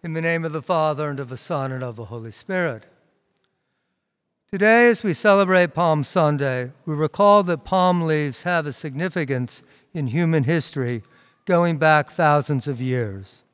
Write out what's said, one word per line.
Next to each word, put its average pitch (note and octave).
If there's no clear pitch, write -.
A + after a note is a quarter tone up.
In E3
the D#3+
name E3
of D#3
the D#3
Father, D#3
and C#3
of C3+
the B2
Son, C3+
and C3
of A#2+
the A2+
Holy A2+
Spirit. E3
Today, A3
as A3+
we F3+
celebrate F#3
Palm D#3
Sunday, C#3
we D#3
recall G3+
that E3+
palm F3+
leaves D3+
have E3+
a C3+
significance C#3
in D3+
human D#3+
history B2+
going E3+
back D3+
thousands D3
of B2+
years. A#2